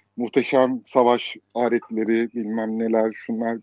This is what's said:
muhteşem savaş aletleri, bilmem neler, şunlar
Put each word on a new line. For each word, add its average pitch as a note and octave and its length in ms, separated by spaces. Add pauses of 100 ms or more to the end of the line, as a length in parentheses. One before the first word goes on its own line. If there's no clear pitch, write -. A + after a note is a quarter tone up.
(180)
muhteşem B2+ 680
savaş A#2+ 500 (160)
aletleri, A2+ 800
bilmem A2 460
neler, A2+ 340
şunlar A#2 500